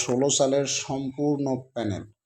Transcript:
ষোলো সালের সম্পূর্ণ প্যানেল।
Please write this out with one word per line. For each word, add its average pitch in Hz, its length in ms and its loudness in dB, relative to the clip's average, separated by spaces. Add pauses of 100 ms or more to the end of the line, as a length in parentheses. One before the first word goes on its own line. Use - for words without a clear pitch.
ষোলো 131 260 2
সালের 139 360 2 (180)
সম্পূর্ণ 139 640 -2 (260)
প্যানেল। 104 320 -2 (220)